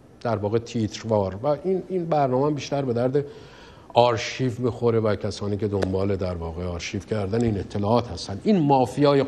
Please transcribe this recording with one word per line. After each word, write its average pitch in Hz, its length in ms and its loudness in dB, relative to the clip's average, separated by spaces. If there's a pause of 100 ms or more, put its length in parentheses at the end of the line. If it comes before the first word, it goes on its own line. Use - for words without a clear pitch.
(220)
در 117 140 -2
واقع 101 220 0
تیتروار، 107 840 -2
و 143 40 -2
این، 170 420 -2
این 185 160 -4
برنامه 139 400 2
هم 151 80 2
بیشتر 139 320 -4
به 123 80 0
درد 131 320 0 (680)
آرشیو 120 640 4
می‌خوره 117 420 2
و 107 160 2
کسانی 101 420 -4
که 107 100 -2
دنبال، 95 480 0
در 90 200 -4
واقع، 82 300 -8
آرشیو 87 360 -8
کردن 107 420 -2
این 107 160 0
اطلاعات 104 480 0
هستن. 98 360 -10
این 208 160 4
مافیای 143 680 4